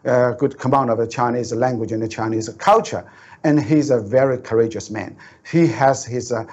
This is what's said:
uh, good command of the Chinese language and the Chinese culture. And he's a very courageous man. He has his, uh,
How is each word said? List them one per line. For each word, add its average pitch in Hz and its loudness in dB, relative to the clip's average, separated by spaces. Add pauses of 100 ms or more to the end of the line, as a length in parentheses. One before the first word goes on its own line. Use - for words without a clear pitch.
uh, 123 2
good 135 -2
command 135 2
of 110 0
the 117 0
Chinese 120 -2
language 117 -2
and 110 -4
the 113 -4
Chinese 110 -4 (100)
culture. 196 2 (380)
And 151 4
he's 143 2
a 123 4
very 127 0
courageous 113 -2
man. 107 -10 (340)
He 165 4
has 131 2
his, 120 -6
uh, 113 -4